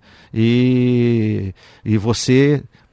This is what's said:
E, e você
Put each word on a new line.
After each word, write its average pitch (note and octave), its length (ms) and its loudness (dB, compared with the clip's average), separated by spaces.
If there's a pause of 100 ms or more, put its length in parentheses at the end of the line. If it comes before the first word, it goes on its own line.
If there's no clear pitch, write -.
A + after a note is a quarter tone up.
(320)
E, A#2+ 1200 0 (280)
e G#2+ 140 0
você C3 680 0 (300)